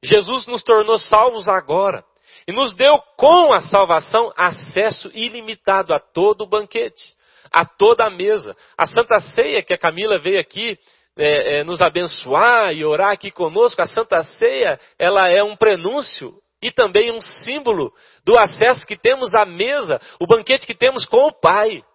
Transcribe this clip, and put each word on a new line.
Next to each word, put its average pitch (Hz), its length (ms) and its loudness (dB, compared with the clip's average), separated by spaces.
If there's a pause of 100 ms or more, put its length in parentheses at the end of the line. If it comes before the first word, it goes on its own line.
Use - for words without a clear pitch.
Jesus 208 440 0
nos 240 160 -10
tornou 220 340 2
salvos 214 500 0
agora. 185 560 -2 (440)
E 175 40 -10
nos 226 240 -4
deu 269 220 4 (180)
com 311 380 6
a 180 80 2
salvação 196 720 0
acesso - 800 -4
ilimitado 214 800 -4
a 143 60 0
todo 202 420 -2
o 208 60 -10
banquete, - 680 -8 (360)
a 165 140 2
toda 220 400 2
a 214 40 -2
mesa. 180 460 -4 (220)
A - 80 0
Santa 233 340 0
Ceia 240 440 -4
que - 100 -4
a 175 40 -4
Camila 175 420 -2
veio 185 200 -2
aqui, 208 380 -10 (400)
é, 147 420 0
é, 147 40 -6
nos 170 180 -6
abençoar 175 920 0
e 156 100 -8
orar 156 280 0
aqui 202 200 -8
conosco, 180 500 -2
a 165 60 -2
Santa 220 360 -2
Ceia, 226 560 -2 (200)
ela 185 300 2
é 185 120 4
um 208 140 -4
prenúncio 202 800 -2 (260)
e 240 100 -6
também 220 400 0
um 226 100 -10
símbolo 233 680 -6 (340)
do 226 120 6
acesso 233 480 2
que 208 120 -14
temos 254 360 -2
à 214 120 4
mesa, 190 540 -6 (200)
o 175 80 -6
banquete 226 400 2
que - 80 -12
temos 254 300 -2
com 262 220 4
o - 120 -4
Pai. 196 420 0 (140)